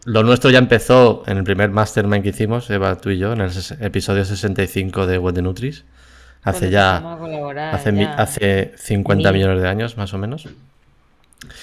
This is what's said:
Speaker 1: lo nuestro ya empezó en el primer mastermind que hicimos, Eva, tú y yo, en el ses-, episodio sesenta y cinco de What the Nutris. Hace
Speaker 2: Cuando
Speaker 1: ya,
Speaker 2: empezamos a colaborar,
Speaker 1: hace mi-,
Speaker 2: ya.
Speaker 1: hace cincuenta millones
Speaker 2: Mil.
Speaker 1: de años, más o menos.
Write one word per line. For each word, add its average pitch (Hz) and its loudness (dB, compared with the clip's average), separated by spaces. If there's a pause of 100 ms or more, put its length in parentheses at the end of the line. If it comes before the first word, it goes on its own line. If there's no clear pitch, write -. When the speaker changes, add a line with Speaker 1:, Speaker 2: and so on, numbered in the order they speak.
Speaker 1:
lo 110 2
nuestro 123 4
ya 127 8
empezó 120 6
en 101 -2
el 95 -2
primer 98 0
mastermind 101 0
que 101 0
hicimos, 113 -4
Eva, 95 0
tú - -6
y 95 -2
yo, 98 -2
en 113 -4
el 92 -2
ses-, 92 -10
episodio 98 -2
sesenta 98 -4
y - 0
cinco 95 -4
de 92 0
What 90 -2
the 90 -2
Nutris. 110 -6 (580)
Hace 180 -2
Speaker 2:
Cuando 185 0
Speaker 1:
ya, 196 4
Speaker 2:
empezamos 165 -10
a 160 -16
colaborar, 151 -8
Speaker 1:
hace - -2
mi-, 101 2
Speaker 2:
ya. - -2
Speaker 1:
hace 98 -2
cincuenta 98 0
millones 95 2
Speaker 2:
Mil. 92 0
Speaker 1:
de 92 0
años, 110 -4
más 101 -8
o 95 -8
menos. 117 -10 (1160)